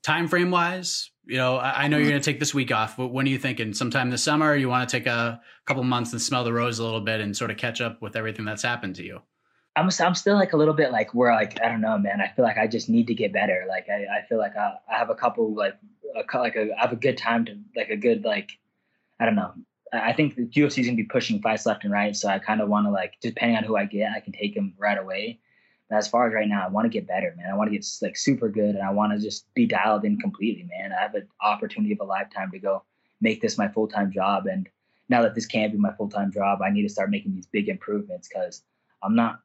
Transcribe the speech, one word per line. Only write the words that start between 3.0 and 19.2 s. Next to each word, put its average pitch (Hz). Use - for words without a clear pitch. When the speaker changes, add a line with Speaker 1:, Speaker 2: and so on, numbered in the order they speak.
Speaker 1:
when 131
are -
you 135
thinking? 117
Sometime 127
this 123
summer, 151
or 147
you 131
wanna 123
take 120
a 117
couple 131
months 120
and 117
smell 127
the 117
rose 117
a 117
little 113
bit 110
and 104
sort 113
of 104
catch 120
up 117
with 107
everything 110
that's 104
happened 117
to 87
you? -
Speaker 2:
I'm 160
s-, 185
I'm 175
still, 202
like, 190
a 160
little 151
bit, 147
like, 110
where, 120
like, 107
I 117
don't 113
know, 110
man. 101
I 98
feel 123
like 107
I 110
just 113
need 113
to 120
get 101
better. 95
Like, 95
I, 101
I 104
feel 113
like 104
I, 104
I 110
have 117
a 110
couple, 113
like, 101
a 110
cou-, -
like, 120
a, 107
I -
have 120
a -
good 113
time 117
to, 104
like, 110
a 107
good, 107
like, 104
I 117